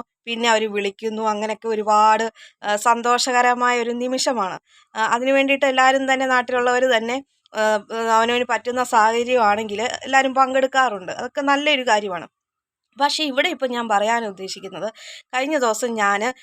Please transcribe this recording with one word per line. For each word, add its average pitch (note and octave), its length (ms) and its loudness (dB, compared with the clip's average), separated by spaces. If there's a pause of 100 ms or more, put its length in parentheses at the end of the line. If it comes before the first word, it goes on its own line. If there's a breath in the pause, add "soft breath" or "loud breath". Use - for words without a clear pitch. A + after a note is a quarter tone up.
(260)
പിന്നെ A#3 240 -4
അവര് A3 180 2
വിളിക്കുന്നു. G#3 560 -6
അങ്ങനെയൊക്കെ G#3+ 440 -4
ഒരുപാട്, G#3+ 580 2 (380 loud breath)
ഏ, G#3 120 -2
സന്തോഷകരമായ A#3+ 1040 2
ഒരു A#3 100 -4
നിമിഷമാണ്. A#3+ 640 -4 (380 soft breath)
ആ, A3 100 0
അതിനു A#3+ 260 0
വേണ്ടിയിട്ട് C4+ 340 2
എല്ലാവരും C4 480 4
തന്നെ, C4 120 0
നാട്ടിലുള്ളവര് B3 720 2
തന്നെ, A3+ 200 -2 (360)
ഏ, A3 80 -4 (500)
അവനവന് A#3 380 2
പറ്റുന്ന A#3+ 340 -2
സാഹചര്യമാണെങ്കിൽ A3 960 2 (200)
എല്ലാവരും C4 340 2
പങ്കെടുക്കാറുണ്ട്. C4 760 2
അതൊക്കെ B3+ 300 -8
നല്ലൊരു C#4 460 0
കാര്യമാണ്. G3+ 400 -2 (720)
പക്ഷേ C#4+ 260 0
ഇവിടെ C#4+ 260 0
ഇപ്പം C#4 220 -4
ഞാൻ A#3 160 -4
പറയാൻ G#3+ 380 0
ഉദ്ദേശിക്കുന്നത്, F#3+ 600 -10 (380 loud breath)
കഴിഞ്ഞ C#4 320 -4
ദിവസം A#3 360 -2
ഞാൻ G3+ 280 0 (220 soft breath)